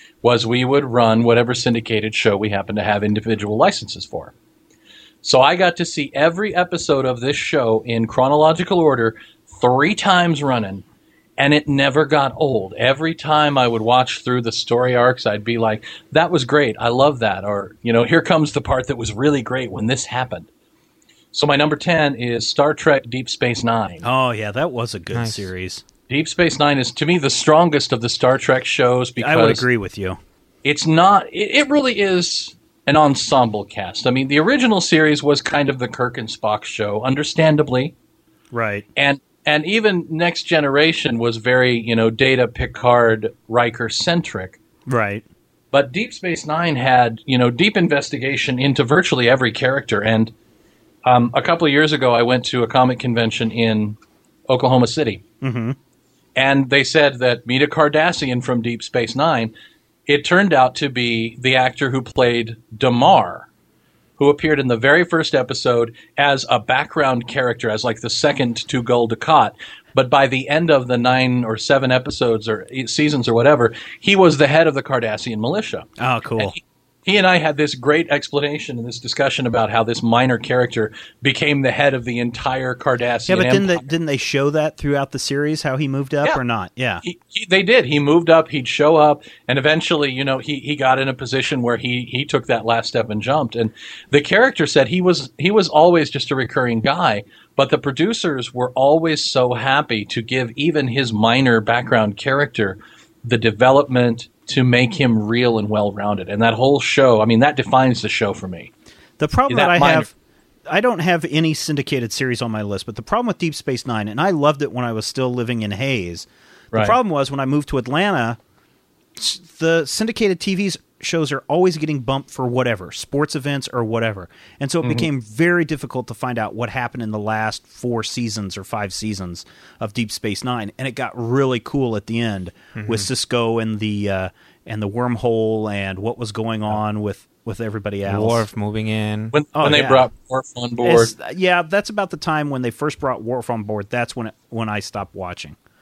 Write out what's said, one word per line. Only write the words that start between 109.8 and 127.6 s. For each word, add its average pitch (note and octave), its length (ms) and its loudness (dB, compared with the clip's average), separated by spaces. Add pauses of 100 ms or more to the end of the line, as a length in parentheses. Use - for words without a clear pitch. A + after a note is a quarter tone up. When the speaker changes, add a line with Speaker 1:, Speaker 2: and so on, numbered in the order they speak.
Speaker 2:
have, - 200 -2 (540)
I F#3+ 140 0
don't A#3 160 0
have E3 320 0
any D#3 240 2
syndicated C#3+ 580 -4
series B2+ 300 -4
on A#2+ 80 -4
my G#2+ 100 -4
list, G2+ 240 -6
but A2+ 120 -12
the - 60 -12
problem A#3+ 260 -2
with F#3+ 100 -4
Deep D#3+ 160 -4
Space - 320 -8
Nine, A2 200 -4
and G#2+ 140 -6
I F#3+ 120 0
loved D3 280 0
it C#3+ 100 -4
when B2 140 -6
I A#2 80 -4
was A2 140 -6
still B2+ 260 -4
living A#2+ 300 -4
in G#2 80 -4
Hays, G2+ 560 -4 (440)
the A2+ 80 -2
Speaker 1:
Right. G#2+ 80 2
Speaker 2:
problem A3+ 220 2
was C#3 220 0
when C#3 100 -6
I C3+ 60 -2
moved C#3+ 240 -2
to C#3 80 -2
Atlanta, B2+ 580 -2 (800)
s-, - 220 -6 (220)
the E3 260 2
syndicated A3 540 -2
T G3 160 -2
V G3+ 100 0
s-, F3+ 100 -4 (240)
shows D#3+ 320 -2
are C3+ 160 -6
always F3 280 2
getting D3+ 240 -2
bumped C3+ 300 -4
for B2+ 160 -4
whatever, A#2+ 440 -2
sports - 460 -4
events C#3 380 -6
or A#2+ 100 -2
whatever. A2 420 -4 (320)
And C#3 120 -6
so E3+ 80 -2
it D#3+ 60 0
Speaker 1:
Mm-hmm. B2 40 -2
Speaker 2:
became B2+ 320 -2
very D#3+ 460 0
difficult C3 400 -8
to A#2 80 -12
find B2 240 -6
out G#2+ 160 -4
what A2+ 160 -6
happened B2 320 -8
in A2 80 -6
the G#2+ 80 -6
last G#2+ 480 -4